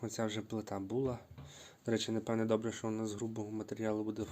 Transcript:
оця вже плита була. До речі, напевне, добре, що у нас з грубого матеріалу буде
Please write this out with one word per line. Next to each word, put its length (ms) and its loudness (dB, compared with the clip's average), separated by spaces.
оця 240 0
вже 160 0
плита 380 -2
була. 400 0
До 60 2
речі, 200 4
напевне, 340 2
добре, 260 4
що 160 -4
у 40 2
нас 180 0
з 40 -2
грубого 380 -4
матеріалу 520 0
буде 280 -2